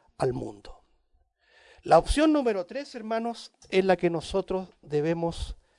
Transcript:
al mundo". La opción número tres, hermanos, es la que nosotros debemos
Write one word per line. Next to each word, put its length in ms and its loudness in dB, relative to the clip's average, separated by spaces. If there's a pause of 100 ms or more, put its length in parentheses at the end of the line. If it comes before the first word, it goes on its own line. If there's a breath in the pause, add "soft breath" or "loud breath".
(160)
al 160 0
mundo". 500 -12 (1000 soft breath)
La 160 6
opción 340 4
número 320 0
tres, 300 -10
hermanos, 580 -6 (160)
es 160 2
la 140 4
que 100 2
nosotros 600 -4 (100)
debemos 800 -4 (200)